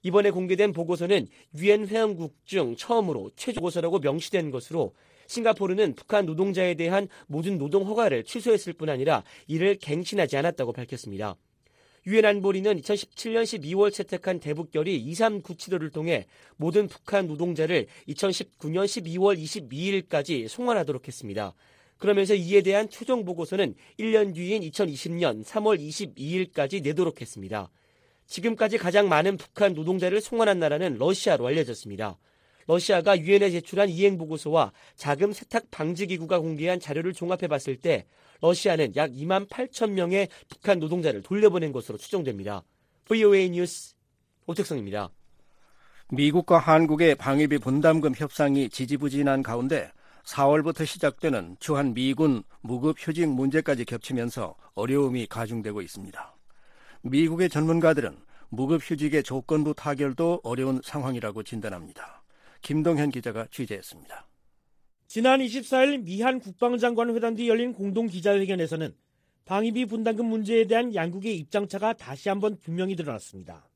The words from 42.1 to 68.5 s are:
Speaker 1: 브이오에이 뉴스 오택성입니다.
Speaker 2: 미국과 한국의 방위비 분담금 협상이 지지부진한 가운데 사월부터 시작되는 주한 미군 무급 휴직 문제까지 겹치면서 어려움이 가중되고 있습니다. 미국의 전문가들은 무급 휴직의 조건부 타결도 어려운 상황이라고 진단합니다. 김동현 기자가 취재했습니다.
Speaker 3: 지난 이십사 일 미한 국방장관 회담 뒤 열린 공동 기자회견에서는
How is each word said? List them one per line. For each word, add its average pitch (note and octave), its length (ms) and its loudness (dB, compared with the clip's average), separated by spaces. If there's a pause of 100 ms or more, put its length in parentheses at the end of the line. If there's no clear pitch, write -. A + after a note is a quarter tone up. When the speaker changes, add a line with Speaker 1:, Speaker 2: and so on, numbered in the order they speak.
Speaker 1:
브이오에이 G3+ 440 6
뉴스 F3 460 -6 (520)
오택성입니다. G#2 640 -4 (1000)
Speaker 2:
미국과 D3+ 460 4
한국의 D#3 580 6
방위비 C#3+ 440 2
분담금 D3+ 560 4
협상이 C#3 540 0
지지부진한 C3+ 720 0
가운데 B2 480 -4 (320)
사월부터 D3+ 600 2
시작되는 C3 760 -2
주한 C#3+ 340 0
미군 C3 500 2 (180)
무급 B2 380 -2
휴직 E3 300 -2
문제까지 C3+ 560 0
겹치면서 A#2 720 -6 (200)
어려움이 B2+ 520 0
가중되고 G#2+ 540 -6
있습니다. - 540 -14 (680)
미국의 E3 460 2
전문가들은 D#3 640 2 (340)
무급 C3+ 340 0
휴직의 D3+ 400 0
조건부 D3 500 -2
타결도 D3 680 -2
어려운 B2+ 400 -2
상황이라고 A#2 600 -6
진단합니다. G2 800 -12 (380)
김동현 D3 480 0
기자가 A2+ 400 -6
취재했습니다. - 800 -12 (800)
Speaker 3:
지난 C4 340 4
이십사 B3+ 420 0
일 C#4+ 160 2
미한 A3+ 400 -2
국방장관 A#3+ 760 0
회담 A#3 200 0
뒤 A#3 140 -2
열린 A#3 240 2
공동 G3+ 340 -2
기자회견에서는 F3+ 880 0 (500)